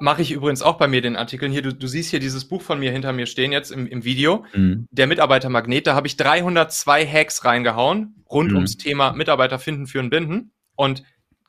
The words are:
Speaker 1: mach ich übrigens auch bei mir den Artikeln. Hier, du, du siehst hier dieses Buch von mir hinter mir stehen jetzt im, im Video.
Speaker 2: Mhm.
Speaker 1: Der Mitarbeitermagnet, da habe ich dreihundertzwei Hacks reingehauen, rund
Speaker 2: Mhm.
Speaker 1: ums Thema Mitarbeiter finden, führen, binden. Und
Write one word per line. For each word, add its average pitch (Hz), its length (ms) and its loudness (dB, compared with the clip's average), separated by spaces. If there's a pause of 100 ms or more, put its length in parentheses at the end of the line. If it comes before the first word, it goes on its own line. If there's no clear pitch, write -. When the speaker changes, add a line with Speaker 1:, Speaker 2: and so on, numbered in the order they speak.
Speaker 1:
mach 147 160 2
ich 156 120 0
übrigens 143 300 -2
auch 160 160 2
bei 147 120 4
mir 127 120 2
den 120 160 -2
Artikeln. 131 360 -6
Hier, 139 100 -2
du, 135 100 -4
du 135 140 -8
siehst 156 240 -6
hier 151 100 -2
dieses 131 240 -6
Buch 180 160 -8
von 151 180 -4
mir 131 140 -2
hinter 131 220 -4
mir 123 100 -4
stehen 131 260 -2
jetzt 143 220 -4
im, 131 140 -6
im 123 180 -10
Video. 147 480 0
Speaker 2:
Mhm. 98 380 2
Speaker 1:
Der 131 160 4
Mitarbeitermagnet, 135 800 2
da 147 80 4
habe 139 120 0
ich - 120 -8
dreihundertzwei 160 880 2
Hacks 151 400 0
reingehauen, 123 840 0
rund 123 200 2
Speaker 2:
Mhm. 98 60 2
Speaker 1:
ums 95 200 0
Thema 143 380 0
Mitarbeiter 135 440 0
finden, 143 280 -8
führen, 131 240 -4
binden. 165 420 -4 (240)
Und 135 260 0 (460)